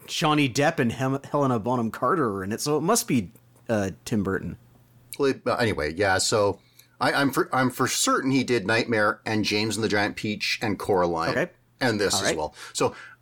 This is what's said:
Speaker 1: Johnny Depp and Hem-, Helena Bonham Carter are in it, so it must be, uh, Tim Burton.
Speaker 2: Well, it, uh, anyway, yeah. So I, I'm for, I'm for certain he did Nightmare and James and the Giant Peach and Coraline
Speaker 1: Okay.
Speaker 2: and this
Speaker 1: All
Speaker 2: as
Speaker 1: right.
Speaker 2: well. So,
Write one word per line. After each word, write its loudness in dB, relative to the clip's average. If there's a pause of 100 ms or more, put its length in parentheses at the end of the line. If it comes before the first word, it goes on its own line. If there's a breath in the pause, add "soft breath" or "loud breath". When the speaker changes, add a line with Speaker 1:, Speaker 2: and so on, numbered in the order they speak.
Speaker 1:
Johnny 2
Depp 2
and 2
Hem-, -2 (100)
Helena 2
Bonham -2
Carter 0
are -4
in -4
it, -4
so 0
it 0
must 0
be, 0 (380)
uh, 0 (140)
Tim 0
Burton. -4 (600)
Speaker 2:
Well, 2
it, -4
uh, 0
anyway, 0
yeah. 2
So 2 (420 soft breath)
I, 2
I'm 2
for, 0
I'm 2
for 0
certain 0
he 2
did 0
Nightmare 2
and 0
James 0
and -4
the 2
Giant 0
Peach -4
and -2
Coraline 0
Speaker 1:
Okay. -2 (300)
Speaker 2:
and 2
this 2
Speaker 1:
All 0
Speaker 2:
as -2
Speaker 1:
right. 0
Speaker 2:
well. -6 (200 loud breath)
So, 0 (260 loud breath)